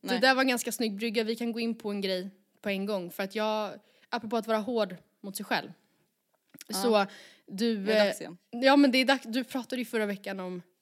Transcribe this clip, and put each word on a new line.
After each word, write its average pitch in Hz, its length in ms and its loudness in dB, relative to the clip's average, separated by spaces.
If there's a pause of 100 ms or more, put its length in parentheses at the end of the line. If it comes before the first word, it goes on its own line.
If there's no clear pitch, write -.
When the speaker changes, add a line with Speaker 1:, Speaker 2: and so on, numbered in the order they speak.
Speaker 1:
Nej. - 200 0
Speaker 2:
där 262 140 6
var 262 80 2
en 262 60 4
ganska 240 240 -2
snygg 220 240 -4
brygga. 226 280 -2
Vi 226 120 -4
kan 233 160 -4
gå 226 80 -6
in 226 180 -2
på 208 120 -6
en 202 100 -4
grej 190 300 -4 (320)
på 214 60 -4
en 196 180 -2
gång. 185 240 -4
För - 120 -8
att 196 120 -6
jag, 214 380 -2 (380)
apropå 233 260 -4
att 220 100 -2
vara 220 120 2
hård 208 380 -2 (260)
mot 196 140 -10
sig 208 100 -8
själv. 180 260 -2 (960)
Speaker 1:
Ja. 196 160 -4
Speaker 2:
Så 208 240 4 (400)
du, 226 380 -2
Speaker 1:
Det 214 80 2
är 214 140 6
dags 185 140 0
Speaker 2:
eh, - 20 -10
Speaker 1:
igen. 175 160 -14 (120)
Speaker 2:
ja, 262 260 6
men 285 160 8
det 262 60 4
är 262 60 4
dags. 262 220 2
Du 240 180 -2
pratade 254 380 -6
ju - 40 -4
förra 220 200 -2
veckan 196 340 -6
om, 180 220 -8 (200)